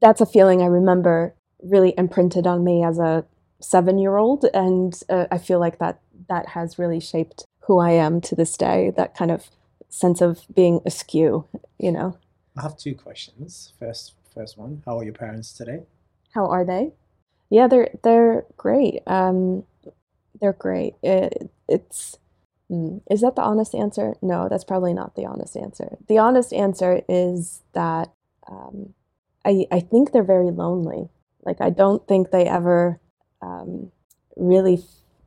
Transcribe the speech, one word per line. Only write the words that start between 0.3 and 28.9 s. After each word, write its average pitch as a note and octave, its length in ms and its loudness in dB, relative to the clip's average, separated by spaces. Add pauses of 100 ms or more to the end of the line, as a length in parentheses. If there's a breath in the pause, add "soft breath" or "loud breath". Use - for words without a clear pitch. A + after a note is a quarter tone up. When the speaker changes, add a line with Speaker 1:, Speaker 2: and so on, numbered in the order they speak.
Speaker 1:
I - 20 2
remember F3 680 2 (260)
really F#3 340 4
imprinted F3+ 520 0
on F3 160 0
me F3 200 2
as E3 140 -2
a D#3+ 260 0 (360)
seven-year-old, G3 920 2
and, F#3 480 -2 (100)
uh, F3+ 220 -2
I F3+ 60 -2
feel F3 220 -2
like E3+ 180 -2
that, E3+ 220 -6 (280)
that F3 220 -6
has E3+ 300 -10
really E3+ 200 -4
shaped - 460 -8 (200)
who F#3 120 4
I E3+ 140 4
am E3+ 300 2
to - 120 -10
this E3 240 -2
day, F#3 400 0
that - 180 -4
kind E3+ 140 -2
of - 220 -6 (380)
sense F3+ 300 -2
of F3 260 -2 (100)
being F3 320 4
askew, D#3 580 -2 (320)
you F#3 140 -4
know. F#3 260 -6 (400)
Speaker 2:
I C3+ 60 -10
have D3+ 120 -12
two C#3 200 -12
questions. - 840 -20
First, - 380 -16 (180)
first A2 240 -18
one, C#3+ 300 -16
how A#2 100 -8
are A#2 60 -10
your G#2+ 100 -12
parents A2 400 -16
today? C3 280 -14 (520)
Speaker 1:
How G3+ 160 -2
are F3+ 160 -2
they? F#3+ 280 -4 (580)
Yeah, A#3+ 160 6
they're, B3 240 4 (120)
they're A#3 420 4 (120)
great. A#3+ 480 0
Um, F#3 600 0 (760)
they're G3 140 0
great. F#3 500 -6
It, - 480 -2 (160)
it's, - 500 -6 (540)
mm, E3+ 300 -8 (100)
is G#3 100 0
that B3+ 140 0
the - 80 -2
honest G#3+ 320 -2
answer? G#3 480 -4
No, F3+ 260 -4
that's G#3 140 -4
probably F3+ 320 -4
not - 200 -10
the - 100 -10
honest - 300 -12
answer. - 420 -14 (100)
The G#3+ 100 4
honest B3 360 4
answer F#3 540 0
is F3+ 540 -4 (120)
that, E3 360 -4 (380)
um, F#3+ 480 -18 (480)